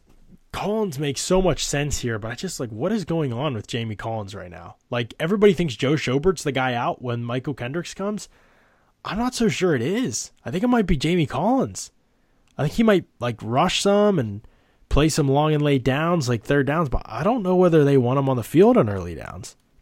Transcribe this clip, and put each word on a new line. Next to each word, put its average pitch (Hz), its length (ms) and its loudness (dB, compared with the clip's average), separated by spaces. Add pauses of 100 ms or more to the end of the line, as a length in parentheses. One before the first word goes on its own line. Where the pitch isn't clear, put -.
(520)
Collins 196 480 -4
makes 147 220 -4
so 185 200 2
much 175 240 0
sense 143 340 -4
here, 113 200 -4
but 110 100 -8
I 120 60 -10
just, - 240 -10
like, 127 120 -6
what 131 200 -4
is 214 140 -4
going 160 260 -2
on 131 220 -4
with 107 140 -8
Jamie 113 280 -6
Collins 107 400 -8
right 87 160 -14
now? 85 240 -18 (140)
Like, 120 300 -4
everybody 202 340 4
thinks 147 240 -2
Joe 139 180 2
Schobert's 147 480 0
the 147 80 -2
guy 127 220 -2
out 131 280 -4
when 120 220 -4
Michael 127 300 -6
Kendricks 139 400 -8
comes. 202 340 -6 (800)
I'm 185 120 -6
not 247 160 -2
so 233 140 0
sure 175 280 0
it 120 60 -2
is. 180 500 -4 (140)
I 113 60 -8
think 185 120 -4
it 247 40 0
might 240 180 2
be 165 120 2
Jamie 160 280 0
Collins. 175 640 -2 (640)
I 127 60 -2
think 160 100 -2
he 233 100 2
might, 202 220 4 (140)
like, 117 220 -4
rush 127 400 0
some 202 380 4
and 107 220 -4 (480)
play 147 180 4
some 143 220 2
long 151 240 4
and 147 100 2
late 139 220 2
downs, 151 420 0
like, 123 160 -2
third 143 240 2
downs, 151 220 0
but - 160 -2
I 120 180 -8
don't 220 200 0
know 180 120 2
whether 165 300 6
they 139 120 6
want 127 220 2
him 135 80 0
on 131 80 0
the 117 80 -4
field 214 320 6
on 139 140 4
early 90 260 -6
downs 80 400 -14 (260)